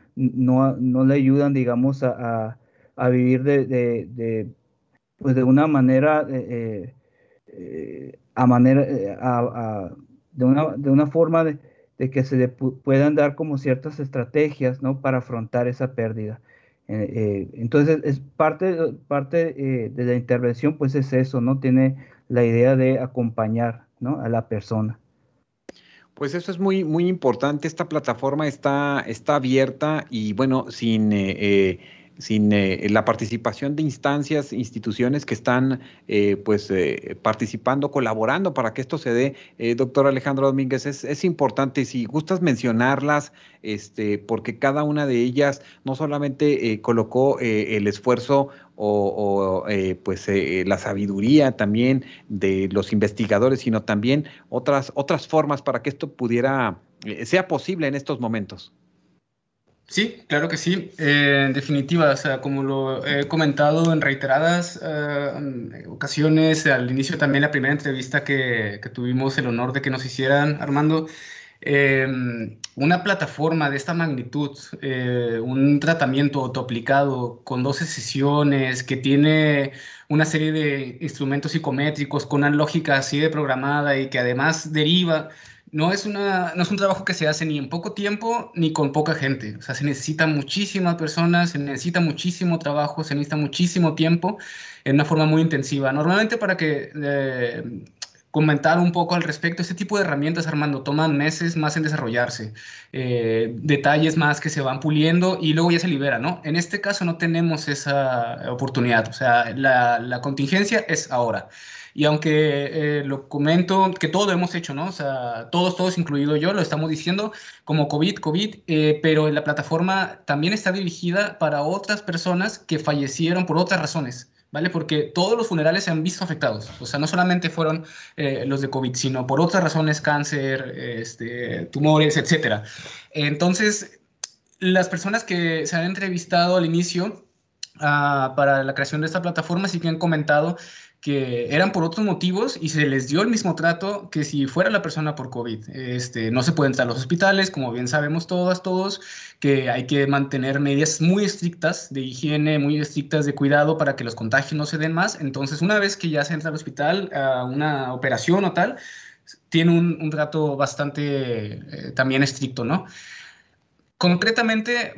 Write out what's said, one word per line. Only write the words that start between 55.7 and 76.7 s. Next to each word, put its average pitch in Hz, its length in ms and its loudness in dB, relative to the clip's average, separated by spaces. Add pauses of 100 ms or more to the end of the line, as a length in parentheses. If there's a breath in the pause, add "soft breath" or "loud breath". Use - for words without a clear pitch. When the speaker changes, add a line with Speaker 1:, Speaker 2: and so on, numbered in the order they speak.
Speaker 2:
que 147 80 -6
esto 139 220 -8
pudiera, 120 640 0 (280)
eh, 107 200 -8
sea 185 220 2
posible 165 400 -4
en 135 80 -2
estos 135 240 -6
momentos. 110 520 -6 (1120)
Speaker 3:
Sí, - 420 -4
claro 151 200 0
que 165 100 -4
sí. 175 400 -2
Eh, 143 480 4
en 135 80 2
definitiva, 143 560 2
o 135 80 2
sea, 135 240 -4
como 139 220 -2
lo 135 420 -2
he 143 220 0
comentado 156 680 2
en 156 80 2
reiteradas, 139 800 0
eh, 143 1080 -6
ocasiones, 156 800 2
al 123 240 2
inicio 135 280 -2
también 139 260 2
la 143 80 2
primera 139 220 0
entrevista 139 500 -4
que, 117 580 -2
que - 80 -10
tuvimos 127 480 -2
el 135 80 -2
honor 123 280 -2
de 135 80 -2
que 139 100 -2
nos 131 140 -4
hicieran, 143 560 2
Armando, 151 460 2 (540 loud breath)
eh, 135 460 2 (680)
una 170 280 2
plataforma 160 640 0
de 139 60 -2
esta 139 180 -4
magnitud, 143 640 -4 (240)
eh, 123 640 -2
un 135 380 4
tratamiento 143 580 2
autoaplicado 127 1040 0